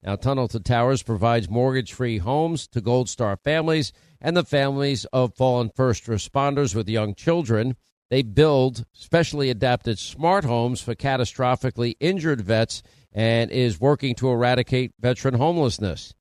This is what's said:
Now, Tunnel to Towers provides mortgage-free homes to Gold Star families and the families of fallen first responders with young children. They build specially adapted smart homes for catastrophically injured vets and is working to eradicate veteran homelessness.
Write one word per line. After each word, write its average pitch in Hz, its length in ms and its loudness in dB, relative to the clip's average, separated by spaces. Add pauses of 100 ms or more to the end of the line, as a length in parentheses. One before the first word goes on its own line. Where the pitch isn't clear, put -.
Now, 98 120 -4
Tunnel 131 340 -2
to 123 100 -6
Towers 120 440 0
provides 113 460 0
mortgage-free 123 680 -2
homes 147 520 -2
to 120 120 -4
Gold 120 260 0
Star 101 300 -4
families 160 560 0 (280)
and 165 160 0
the 170 60 2
families 139 640 0
of 127 300 0
fallen 123 400 2
first 127 300 0
responders 139 720 -2
with 110 120 -2
young 107 280 -2
children. 127 600 0 (340)
They 131 120 2
build 131 720 4
specially 147 580 0
adapted 120 480 0
smart 170 460 0
homes 120 380 0
for 117 140 -6
catastrophically 127 1040 -2
injured 160 420 0
vets 110 420 0 (300)
and 113 380 2
is 120 280 0
working 135 360 0
to 127 140 -2
eradicate 123 720 0
veteran 123 360 0
homelessness. 120 840 -2